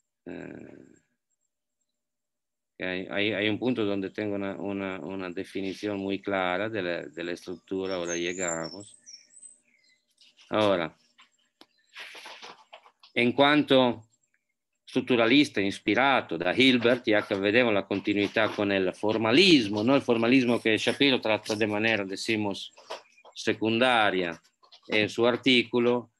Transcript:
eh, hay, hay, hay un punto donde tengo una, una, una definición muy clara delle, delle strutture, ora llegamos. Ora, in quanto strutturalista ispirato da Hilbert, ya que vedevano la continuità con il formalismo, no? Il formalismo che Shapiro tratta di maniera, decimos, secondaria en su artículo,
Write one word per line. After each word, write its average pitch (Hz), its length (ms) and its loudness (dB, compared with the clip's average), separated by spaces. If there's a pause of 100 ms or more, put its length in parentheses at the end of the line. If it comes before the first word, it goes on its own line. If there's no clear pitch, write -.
(260)
eh, 78 680 -16 (1800)
hay, 92 320 -6
hay, 101 240 -2
hay 104 160 0
un 101 100 -2
punto 120 240 -2
donde 98 280 -4
tengo 107 240 -6
una, 98 200 -6
una, 98 460 -6
una 92 280 -8
definición 95 680 -8
muy 98 240 -4
clara 95 480 -2
delle, 87 400 -6
delle 87 260 -8
strutture, 95 580 -8
ora 85 220 -6
llegamos. 87 800 -8 (1600)
Ora, 98 440 0 (2250)
in 120 180 2
quanto 135 720 4 (800)
strutturalista 123 760 2
ispirato 104 800 0
da 87 160 0
Hilbert, 123 520 4
ya 104 220 2
que 107 80 -2
vedevano 104 380 2
la 95 120 0
continuità 101 640 0
con 101 220 -2
il 95 240 0
formalismo, 110 880 2
no? 135 120 2
Il 131 60 2
formalismo 120 580 2
che 107 180 0
Shapiro 120 420 0
tratta 110 340 -2
di 107 120 0
maniera, 104 400 -2
decimos, 101 680 -4 (580)
secondaria 107 1080 0 (500)
en 107 200 0
su 117 160 -2
artículo, 120 960 2